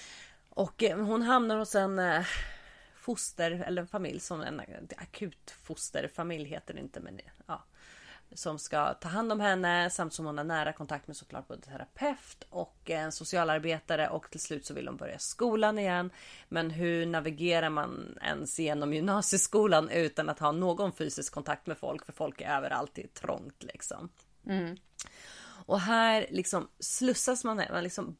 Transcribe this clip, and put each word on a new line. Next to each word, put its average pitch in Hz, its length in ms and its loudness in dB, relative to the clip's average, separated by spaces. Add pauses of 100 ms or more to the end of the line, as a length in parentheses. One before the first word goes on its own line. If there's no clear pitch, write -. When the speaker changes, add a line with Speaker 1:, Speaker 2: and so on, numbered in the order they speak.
(500)
Speaker 1:
Och, - 340 -2
eh, 180 160 4
hon 220 220 2
hamnar 233 360 4
hos 214 180 0
en, 190 240 4
eh, 175 260 4 (720)
foster, - 560 -2
eller 180 300 -2
en 170 60 -6
familj 185 320 -4
som 165 220 -6
en, 135 200 -6 (360)
akut - 540 -12 (120)
fosterfamilj 156 840 -6
heter - 240 -10
det 139 60 -12
inte, 135 200 -12
men 175 200 -14 (280)
ja, - 160 -8 (680)
som 156 260 -6
ska 147 340 0
ta - 160 -8
hand 220 220 0
om 214 80 0
henne, 180 500 4
samt 170 240 -4
som 160 120 -6
hon 147 120 -4
har 147 80 -2
nära 156 280 0
kontakt 147 340 -8
med 151 100 -12
såklart - 300 -12
både - 140 -12
terapeut - 880 -6
och - 400 -8
en 160 220 -2
socialarbetare, 160 1000 0
och - 220 -6
till 156 80 -10
slut 151 260 -6
så - 80 -10
vill 135 140 -6
hon - 100 -8
börja - 220 -8
skolan 214 600 4
igen. 180 320 2 (380)
Men 165 220 0
hur 170 340 2
navigerar 160 640 2
man - 520 -4
ens 151 380 -2
genom 147 340 0
gymnasieskolan 190 960 6
utan 156 400 2
att 151 100 -2
ha 147 120 4
någon 175 400 2
fysisk 151 420 -4
kontakt 147 340 -4
med 156 100 -4
folk, 139 280 -6
för - 80 -14
folk 151 280 -4
är 147 160 0
överallt, 135 360 -2
det - 100 -10
är - 40 -14
trångt - 560 -8
liksom. - 460 -10 (380)
Speaker 2:
Mm. 185 300 -2 (880)
Speaker 1:
Och 196 140 4
här 220 500 6
liksom - 400 0 (100)
slussas - 640 2
man, 220 180 0 (100)
man 175 120 0
liksom 175 360 -6